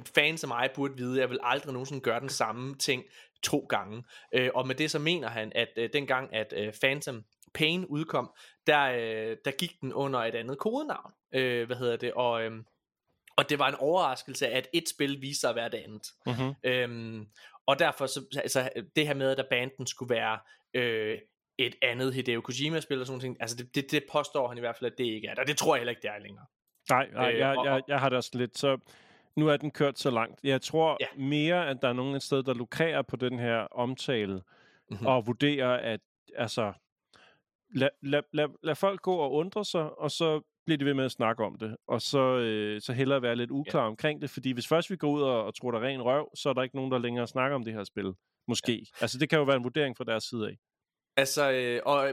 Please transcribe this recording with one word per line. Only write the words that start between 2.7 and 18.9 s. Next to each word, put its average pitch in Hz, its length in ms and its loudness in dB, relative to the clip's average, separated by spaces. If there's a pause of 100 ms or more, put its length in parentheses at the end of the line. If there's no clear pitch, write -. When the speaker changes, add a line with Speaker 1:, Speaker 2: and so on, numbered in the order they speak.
Speaker 1:
ting 127 300 -2 (380)
to - 180 0
gange. 107 440 -4 (300)
Øh, 127 200 4
og 127 120 0
med 131 80 -2
det 151 160 -2
så 156 80 -2
mener 151 300 -2
han, 110 260 -6
at, 117 220 2
øh, 113 160 -2
dengang, 135 420 -2
at, 107 220 -4
øh, 104 160 -2
Phantom 135 520 -2 (300)
Pain 165 320 0
udkom, 147 440 -2 (360)
der, 147 160 6
øh, 113 640 -2
der 143 60 -2
gik - 300 -6
den 131 120 -6
under 135 280 -2
et 113 140 -2
andet 117 240 -6
kodenavn. 262 540 -4 (220)
Øh, 123 320 0
hvad 123 100 -4
hedder 120 200 0
det? 120 160 -4
Og, 117 300 2
øhm, 113 220 -8 (720)
og 143 140 4
det 147 80 2
var 135 100 4
en 139 60 0
overraskelse, 139 720 2
at 127 240 0
et 165 160 0
spil 139 320 -2
viste 139 200 -6
sig 127 100 2
at 117 60 -2
være 117 140 -2
det 113 80 -4
andet. 107 300 -14 (180)
Speaker 2:
Mhm. 131 280 -2 (100)
Speaker 1:
Øhm, 117 640 -2 (400)
og 139 120 4
derfor 143 280 2
så, 135 140 -6 (160)
altså, 127 340 0 (260)